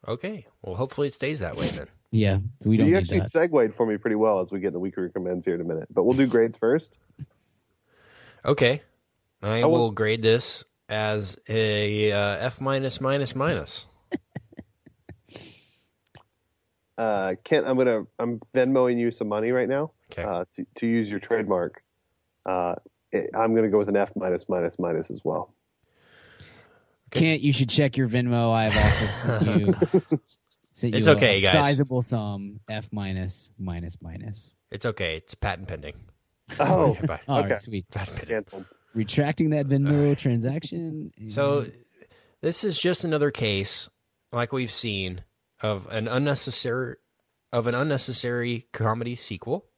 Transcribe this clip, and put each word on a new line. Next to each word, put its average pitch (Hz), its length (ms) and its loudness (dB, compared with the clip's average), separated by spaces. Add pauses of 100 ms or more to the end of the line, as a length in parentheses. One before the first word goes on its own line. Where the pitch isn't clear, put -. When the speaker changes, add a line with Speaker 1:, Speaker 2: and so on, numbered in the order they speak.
Speaker 1:
Okay. 170 400 -8 (160)
Well, 92 140 -8
hopefully 135 320 -4
it 135 60 -8
stays 143 260 -6
that 87 160 -6
way - 120 -4
then. 80 180 -8 (240)
Speaker 2:
Yeah, 101 280 4 (260)
we 110 120 6
don't 107 120 6
Speaker 3:
You 165 60 6
Speaker 2:
need 190 60 4
Speaker 3:
actually 92 200 0
Speaker 2:
that. 104 100 -4
Speaker 3:
segued 123 440 4
for 120 120 2
me 107 100 0
pretty 107 200 0
well 107 240 4
as 90 120 -4
we 98 80 -4
get 95 140 -2
the 87 40 -4
weekly 92 260 -4
recommends 90 420 -4
here 90 80 0
in 87 80 -4
a - 20 -6
minute. 80 300 -6
But 90 100 2
we'll 127 120 4
do 135 100 4
grades 117 320 2
first. 131 400 0 (1500)
Speaker 1:
Okay. 139 380 2 (600)
I 110 200 0
Speaker 3:
I - 20 2
Speaker 1:
will 156 200 4
Speaker 3:
was 113 80 -2
Speaker 1:
grade 110 280 0
this 113 440 2 (240)
as 107 500 -2 (100)
a, 107 640 2
uh, 101 240 0
F 123 240 -6
minus 135 400 -2
minus 135 340 -2
minus. 131 560 -4
Speaker 3:
<laughs> - 60 -20 (3000)
Uh, 101 460 0
Kent, - 240 2
I'm 131 100 0
gonna, 123 280 2 (160)
I'm 120 180 -4 (160)
Venmoing 127 460 2
you 120 100 0
some 113 180 -6
money 107 220 -2
right 123 180 0
now, 143 220 -2 (220)
Speaker 1:
Okay. - 100 -10
Speaker 3:
uh, 90 220 -4 (100)
to, 92 100 -8 (120)
to 117 100 -4
use 117 240 0
your 104 80 -4
trademark. 95 640 -2 (640)
Uh, 90 300 -2 (340)
it, 98 240 -2
I'm 110 200 2
gonna 110 140 4
go 101 100 4
with 104 100 2
an 101 80 2
F 101 180 0
minus 92 340 -4
minus 90 300 -2
minus, 82 320 -2
as - 140 -12
well. 82 280 -4 (1600)
Speaker 1:
Okay. - 120 -2 (120)
Speaker 2:
Kent, 156 100 0
you 143 100 4
should 127 160 2
check 139 280 2
your 131 120 2
Venmo. 120 440 2
I 113 160 2
have 104 340 4
also 110 420 -2
sent - 160 2
you, 101 140 2
Speaker 1:
<laughs> - 1000 -2
Speaker 2:
sent 120 220 -4
Speaker 1:
It's 113 140 4
Speaker 2:
you 156 60 10
Speaker 1:
okay, 107 240 6
Speaker 2:
a 95 40 2
Speaker 1:
guys. 95 100 6
Speaker 2:
sizable 131 500 4
sum, 104 640 -6
F 107 240 -8
minus 95 640 -6
minus 87 420 -8
minus. 101 540 -14 (160)
Speaker 1:
It's 104 160 -8
okay. 90 300 -4
It's - 180 -14
patent 95 320 -6
pending. 76 280 -12 (680)
Speaker 3:
Oh, 170 340 4
Speaker 1:
Goodbye. - 320 -4
Speaker 2:
All 139 160 2
right, - 100 0
Speaker 3:
okay. 110 80 -2
Speaker 2:
sweet. 104 300 -8
Speaker 1:
Patent 98 280 -8
pending. 117 180 -6
Speaker 3:
Canceled. 95 280 -10 (300)
Speaker 2:
Retracting 147 560 0
that 147 160 0
Venmo 143 500 4
transaction. 151 960 -2 (160)
Speaker 1:
So 143 360 0
Speaker 2:
and 117 100 -10 (680)
Speaker 1:
this 170 220 -2
is 190 160 -2
just 180 240 0
another 147 300 0
case, 101 560 -2 (420)
like 120 220 -4
we've 127 180 -2
seen, 92 540 -4 (380)
of 104 280 -4
an 110 180 -4
unnecessary, 127 880 -2 (560)
of 117 140 0
an 120 80 0
unnecessary 123 960 -2
comedy 113 420 -2
sequel. 117 500 -8 (140)